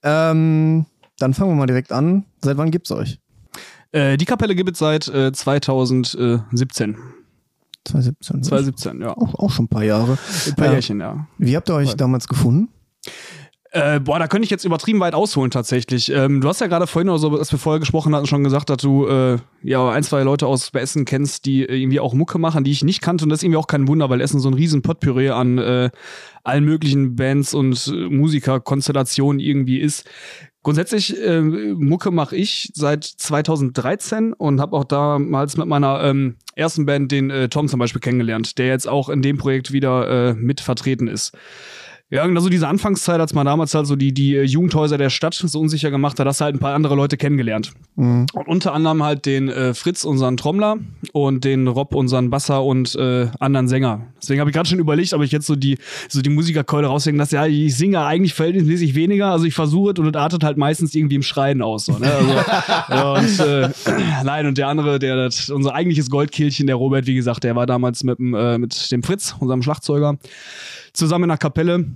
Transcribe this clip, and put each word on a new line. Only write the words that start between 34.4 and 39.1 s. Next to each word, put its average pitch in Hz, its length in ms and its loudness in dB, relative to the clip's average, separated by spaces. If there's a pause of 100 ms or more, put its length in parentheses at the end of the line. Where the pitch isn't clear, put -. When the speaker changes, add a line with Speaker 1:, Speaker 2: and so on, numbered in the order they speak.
Speaker 2:
hab 156 120 -4
auch 139 120 0
damals 143 720 0
mit 165 100 -2
meiner, 143 360 0
ähm, 135 340 0 (180)
ersten 156 320 -2
Band 143 240 0
den, 135 180 0
äh, 131 200 -2
Tom 147 180 -2
zum 123 120 -2
Beispiel 120 220 -2
kennengelernt, 117 560 -2
der 127 80 0
jetzt 131 240 0
auch 139 200 -2
in 143 120 0